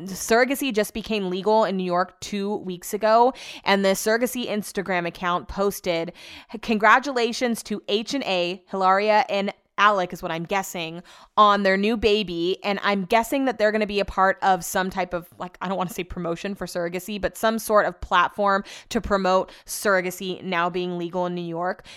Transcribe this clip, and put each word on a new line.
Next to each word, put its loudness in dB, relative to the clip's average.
surrogacy 0
just -2
became -4
legal 2
in 0
New -2
York -2
two -4
weeks -10
ago. 4
And 2
the 4
surrogacy 0
Instagram -4
account -4
posted, -2
"Congratulations 2
to -6
H -2
and -2
A, -2
Hilaria 4
and -2
Alec 4
is -10
what -6
I'm -6
guessing, -6
on 6
their 4
new 2
baby." 0
And -2
I'm 0
guessing 2
that -2
they're 2
gonna 0
be -2
a -2
part 2
of 2
some -2
type -4
of, -8
like, -12
I -6
don't -4
wanna -4
say -6
promotion -6
for -10
surrogacy, -6
but -4
some 0
sort 4
of -6
platform 2
to -2
promote 2
surrogacy -2
now 0
being -4
legal -4
in -6
New -6
York. -6